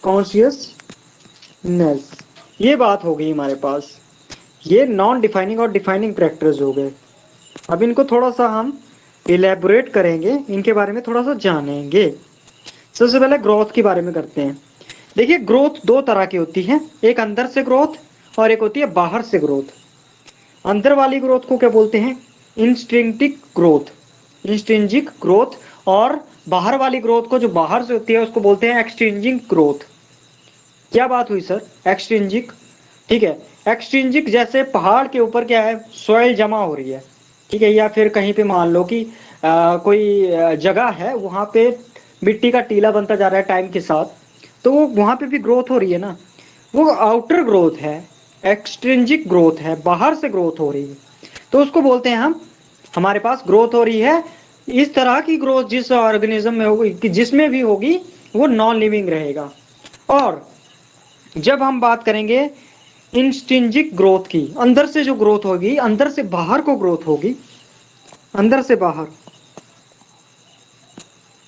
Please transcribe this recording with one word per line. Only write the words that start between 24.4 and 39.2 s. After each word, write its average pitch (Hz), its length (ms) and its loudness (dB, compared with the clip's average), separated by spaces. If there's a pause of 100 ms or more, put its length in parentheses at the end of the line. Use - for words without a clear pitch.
Intrinsic 214 640 0 (120)
growth। 208 240 4 (400)
और 233 420 0 (200)
बाहर 185 280 0
वाली 262 220 -2
growth 233 240 0
को, 247 160 -2
जो 233 100 0
बाहर 175 360 -2
से 240 80 -8
होती 226 200 -4
है, 226 80 2
उसको 226 200 -4
बोलते 202 320 2
हैं 240 80 0
extrinsic 226 720 -4
growth। 147 360 0 (1040)
क्या 247 140 2
बात 240 240 -2
हुई 196 100 -4
सर? 190 220 -6 (260)
Extrinsic, 202 640 -2 (560)
ठीक 226 140 2
है। 160 200 -2 (260)
Extrinsic 262 600 -2
जैसे 240 340 0
पहाड़ 233 460 0
के 254 120 -4
ऊपर 226 240 0
क्या 233 180 2
है, 220 300 -4
soil 233 420 2
जमा 214 300 -2
हो 156 100 -6
रही 131 160 -10
है, 131 140 -12 (460)
ठीक 214 120 -2
है, 214 100 4
या 214 160 2
फिर 214 200 2
कहीं 208 240 -2
पे 208 120 0
मान 180 240 0
लो 175 160 2
कि, 226 220 -4 (380)